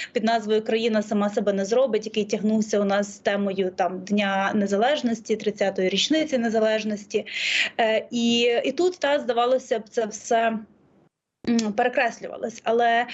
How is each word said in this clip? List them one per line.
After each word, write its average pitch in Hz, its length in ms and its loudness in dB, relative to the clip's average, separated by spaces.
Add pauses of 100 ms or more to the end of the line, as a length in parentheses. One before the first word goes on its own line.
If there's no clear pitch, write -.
(140)
під 226 100 -2
назвою 220 400 2
«Країна 226 380 0
сама 208 280 0
себе 202 240 0
не 196 120 0
зробить», 220 400 2
який 214 200 -2
тягнувся 214 540 0
у 202 40 2
нас 202 320 0
з - 40 -20
темою 196 560 0
там 185 240 -2
Дня 196 560 0
Незалежності, 220 800 0
тридцятої 196 540 0
річниці 285 480 0
Незалежності. 220 880 0 (540)
Е, 220 320 0
і, 233 280 2 (240)
і 277 80 -2
тут, 359 280 0
та, 285 200 2
здавалося 240 600 0
б, 220 100 -16
це 226 160 -2
все, 226 520 0 (920)
м, 226 240 2
перекреслювалось. 240 920 -2
Але, 233 500 2